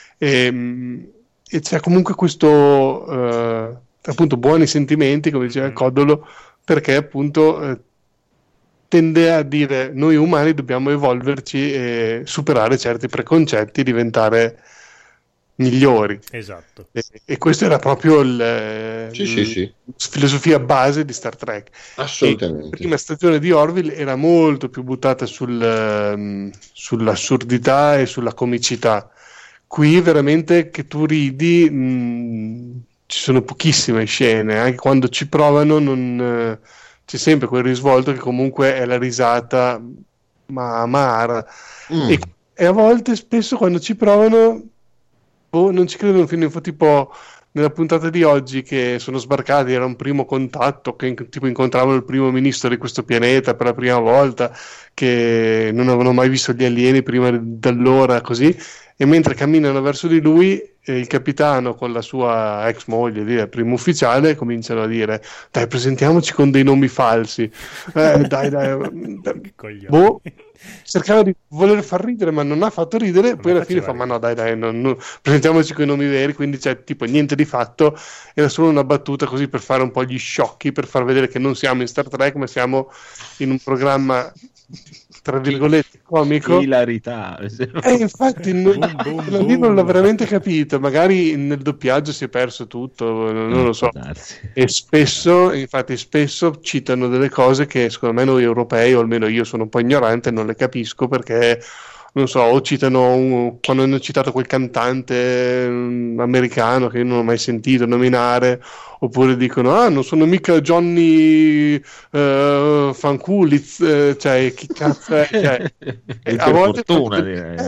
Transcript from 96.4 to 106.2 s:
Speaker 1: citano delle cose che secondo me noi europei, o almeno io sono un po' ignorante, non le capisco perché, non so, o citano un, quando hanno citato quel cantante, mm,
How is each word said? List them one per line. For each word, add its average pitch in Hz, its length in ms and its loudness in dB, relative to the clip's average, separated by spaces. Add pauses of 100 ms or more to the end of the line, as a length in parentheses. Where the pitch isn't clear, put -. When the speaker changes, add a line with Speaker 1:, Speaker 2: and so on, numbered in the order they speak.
Speaker 1:
citano 127 480 -4
delle 127 200 2
cose 131 380 2
che 120 240 -2
secondo 117 240 -4
me 127 100 0
noi 131 180 4
europei, 117 520 2
o 120 60 6
almeno 113 260 0
io 113 180 -2
sono 110 200 -6
un 107 40 -8
po' 120 120 -2
ignorante, 120 500 0
non 110 160 -2
le 110 80 -6
capisco 123 540 -6
perché, 120 520 0 (540)
non 135 140 0
so, 131 120 0
o 120 200 4
citano 131 540 2
un, 123 460 0
quando 131 240 0
hanno 135 140 0
citato 135 340 -4
quel - 140 -4
cantante, 127 1200 -2
mm, 120 520 -4